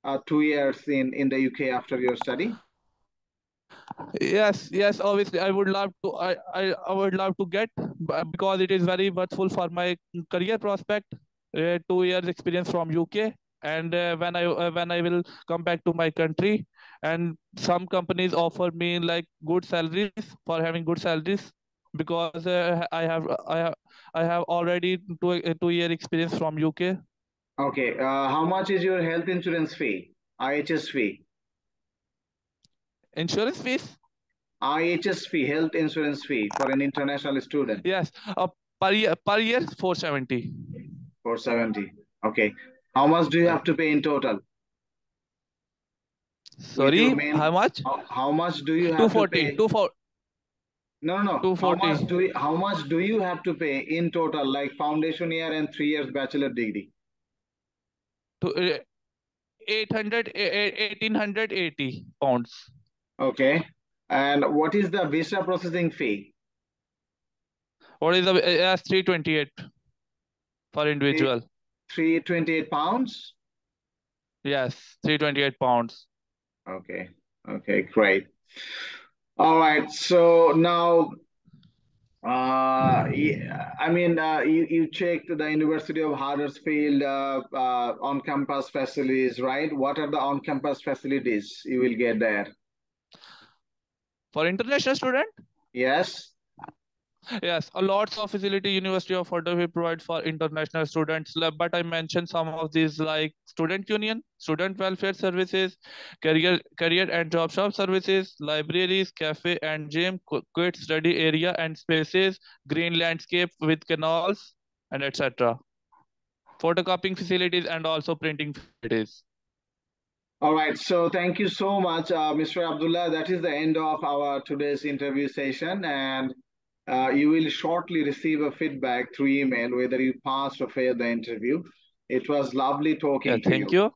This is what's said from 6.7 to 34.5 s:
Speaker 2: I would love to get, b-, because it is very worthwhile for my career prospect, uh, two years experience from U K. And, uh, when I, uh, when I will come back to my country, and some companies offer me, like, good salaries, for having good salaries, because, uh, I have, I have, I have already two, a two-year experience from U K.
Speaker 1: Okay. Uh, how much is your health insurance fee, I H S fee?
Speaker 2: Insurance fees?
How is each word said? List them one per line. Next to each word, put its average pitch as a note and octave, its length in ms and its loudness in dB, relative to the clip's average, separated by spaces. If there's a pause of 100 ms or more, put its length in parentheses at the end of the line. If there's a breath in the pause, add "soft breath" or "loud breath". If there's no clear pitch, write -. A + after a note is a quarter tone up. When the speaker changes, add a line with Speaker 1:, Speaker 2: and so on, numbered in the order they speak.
Speaker 2:
I F#3 60 -2
would G3 200 2
love F#3+ 240 0
to G3 100 -2
get, G3+ 300 -2
b-, - 540 -4
because F#3+ 300 0
it F#3 100 2
is F#3 120 4
very F#3 260 2
worthwhile F#3 400 -2
for F3+ 200 -2
my F3 280 -2 (340)
career F#3+ 260 0
prospect, G#3 560 -4 (440)
uh, E3+ 220 0 (100)
two F3+ 140 4
years F3+ 260 0
experience F3 420 -2
from E3 200 -2
U E3 200 2
K. G#3+ 240 -2 (280)
And, D#3+ 300 -2
uh, F3 240 0
when F3 180 -2
I, F3 100 2
uh, E3+ 260 0
when F3 180 -2
I F3 120 0
will F3 200 2 (260 loud breath)
come E3+ 160 -4
back E3+ 200 0
to E3+ 100 2
my E3 160 2
country, E3 560 0 (380 loud breath)
and E3 340 -2 (200)
some F3+ 280 0
companies F3+ 480 0
offer E3+ 380 0
me, F3 260 -2
like, E3+ 280 -2 (200)
good F3 200 0
salaries, F3 460 0 (360)
for E3 160 0
having E3 200 -2
good E3+ 160 -2
salaries, D#3 520 -2 (440)
because, E3 520 -4
uh, F3 440 0
I E3 120 -2
have, E3 240 -2 (200)
I D#3+ 100 0
have, E3 180 -2 (400 loud breath)
I E3 80 0
have E3+ 200 0
already F3 540 0 (240)
two, F3+ 120 2
a E3+ 200 -2
two-year E3+ 380 0
experience E3 440 -2
from D#3 220 -2
U D#3 140 2
K. F3+ 260 -2 (600)
Speaker 1:
Okay. C3+ 400 0
Uh, C3+ 300 0
how D#3+ 160 2
much F#3+ 260 0
is F3+ 120 2
your F#3 200 2
health E3+ 240 -2
insurance E3+ 480 -2
fee, G2+ 380 -4 (260)
I C3+ 140 -2
H D3+ 180 -2
S D3+ 180 -2
fee? A2 340 -2 (1900)
Speaker 2:
Insurance F3+ 480 -2
fees? - 360 -4 (640)